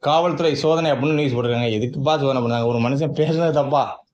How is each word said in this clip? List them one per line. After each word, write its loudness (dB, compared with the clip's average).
காவல்துறை 0
சோதனை 0
அப்படின்னு 0
நியூஸ் 0
போட்டிருக்காங்க. 0
எதுக்குப்பா -2
சோதனை 0
பண்ணாங்க? 0
ஒரு 0
மனுஷன் 0
பேசுனது 0
தப்பா, 2